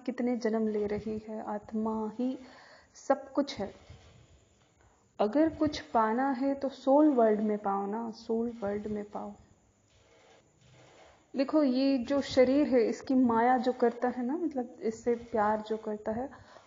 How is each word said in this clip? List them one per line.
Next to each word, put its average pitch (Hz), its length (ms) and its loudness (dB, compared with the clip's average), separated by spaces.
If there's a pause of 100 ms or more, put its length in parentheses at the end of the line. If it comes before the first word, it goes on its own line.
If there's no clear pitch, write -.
कितने 247 300 -2
जन्म 220 320 0
ले 208 180 -2
रही 214 420 -6
है, 220 160 -10
आत्मा 220 760 -4
ही 254 200 -2 (560)
सब - 380 -2
कुछ - 260 -2
है। 202 160 -8 (1500)
अगर 269 280 4
कुछ 311 320 -2
पाना 233 500 0
है 269 240 0
तो 277 140 -4
सोल 269 400 4
वर्ल्ड 226 320 4
में 214 180 0
पाओ 202 280 -2
ना, 226 240 -6
सोल 226 500 -4
वर्ल्ड 208 260 -4
में 208 180 -6
पाओ। 208 280 -12 (2000)
देखो, 277 260 2
ये 269 360 2
जो 277 220 0
शरीर 262 460 4
है, 233 220 4
इसकी - 260 -4
माया 247 440 4
जो 247 140 0
करता 240 360 0
है 240 180 -4
ना, 269 100 -4
मतलब 277 460 -6
इससे 226 320 -2
प्यार 214 460 -2
जो 220 160 -6
करता 214 360 -6
है, 247 160 -6 (380)